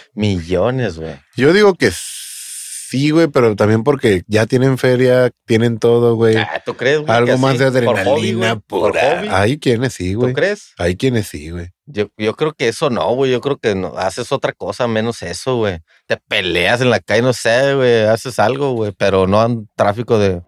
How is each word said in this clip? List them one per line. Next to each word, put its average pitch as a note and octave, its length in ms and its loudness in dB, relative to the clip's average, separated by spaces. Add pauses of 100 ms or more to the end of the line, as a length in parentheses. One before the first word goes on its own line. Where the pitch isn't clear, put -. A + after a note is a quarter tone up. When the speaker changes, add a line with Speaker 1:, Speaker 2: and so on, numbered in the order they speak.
(140)
Speaker 1:
millones, G2 840 -2
güey. D#2+ 160 -10 (220)
Speaker 2:
Yo C#3 160 4
digo G3+ 220 4
que A2+ 180 2
sí, - 1160 -8
güey, E3 160 4
pero A#2+ 280 2
también G#2+ 300 2
porque A#2 420 2
ya G#2+ 180 2
tienen C3 320 2
feria, B2+ 540 2 (140)
tienen A2+ 340 0
todo, A#2 360 4
güey. A2 200 4
Speaker 1:
Ah, D#2 300 -4
¿tú A#2+ 100 -8
crees, C#3 240 0
güey, D3+ 120 -2
Speaker 2:
Algo A#2+ 220 4
Speaker 1:
que A#2+ 40 2
Speaker 2:
más C3 240 2
Speaker 1:
así? C3+ 120 2
Speaker 2:
de B2+ 100 2
Speaker 1:
Por A#2 120 2
hobby, G2 60 -2
Speaker 2:
adrenalina A2+ 540 0
Speaker 1:
güey. G#2 120 -12
Speaker 2:
pura. G2+ 240 0
Speaker 1:
Por C3+ 280 0
hobby. G#2 120 -8
Speaker 2:
Hay G#2 260 0
quienes B2 360 0
sí, F2+ 220 -4
Speaker 1:
¿Tú A2+ 40 -2
Speaker 2:
güey. B2+ 140 0
Speaker 1:
crees? F#3+ 440 -4
Speaker 2:
Hay F2+ 200 -2
quienes B2 300 0
sí, D2+ 240 -12
güey. E2+ 180 -10 (160)
Speaker 1:
Yo, G#2 320 -4
yo G#2+ 180 -2
creo D#3 160 -4
que C3+ 160 -4
eso C#3 220 -2
no, F#2 260 -2
güey. C3 160 0
Yo B2 80 0
creo C#3 180 -4
que A2 160 0
no, F#2 240 -6
haces F#2+ 360 -4
otra C3+ 180 -2
cosa G2 340 -6
menos A2+ 380 -4
eso, F2 320 -6
güey. G2+ 240 -2 (280)
Te - 100 -2
peleas F#2+ 640 0
en B2 80 2
la G#2+ 100 2
calle, G#2+ 220 0
no B2+ 100 2
sé, B2+ 440 0
güey. A#2+ 280 4
Haces A2 340 0
algo, C3 360 0
güey. A2 240 -4
Pero F#2+ 300 2
no G2+ 140 4
an-, A#2 360 -2
tráfico G#2+ 420 0
de F#2 280 0